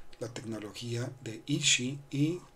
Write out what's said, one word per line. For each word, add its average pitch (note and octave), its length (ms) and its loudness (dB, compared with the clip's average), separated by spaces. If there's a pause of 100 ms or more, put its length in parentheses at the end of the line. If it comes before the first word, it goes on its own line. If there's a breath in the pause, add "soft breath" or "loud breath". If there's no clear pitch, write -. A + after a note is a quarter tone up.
(200)
la A#2 100 -4
tecnología A#2 800 -4 (100)
de A2 240 -8
Ishi C#3+ 540 4 (100)
y, D3+ 300 4 (160)